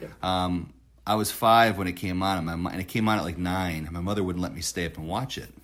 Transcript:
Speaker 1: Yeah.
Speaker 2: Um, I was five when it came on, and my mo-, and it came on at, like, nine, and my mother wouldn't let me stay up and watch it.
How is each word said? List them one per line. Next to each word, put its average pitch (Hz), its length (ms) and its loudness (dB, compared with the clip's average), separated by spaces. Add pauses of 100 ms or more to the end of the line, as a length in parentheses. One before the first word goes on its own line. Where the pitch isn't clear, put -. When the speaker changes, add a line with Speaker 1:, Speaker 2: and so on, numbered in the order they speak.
Speaker 1:
Yeah. - 60 -12 (140)
Speaker 2:
Um, 90 520 0 (320)
I 104 80 2
was 107 180 2
five 113 460 6
when 95 100 0
it 90 60 -2
came 92 280 -2
on, 95 160 2
and 82 80 -2
my 82 100 -4
mo-, 87 140 -2
and 90 100 -6
it 90 80 -8
came 110 200 2
on 107 100 4
at, 78 60 -2
like, 82 140 -4
nine, 87 460 -2
and 76 80 -8
my 85 80 -6
mother 98 220 0
wouldn't 90 200 -2
let 85 120 -4
me 80 60 -10
stay 87 260 -4
up 78 100 -8
and 80 120 -8
watch 117 300 -4
it. - 120 -12 (140)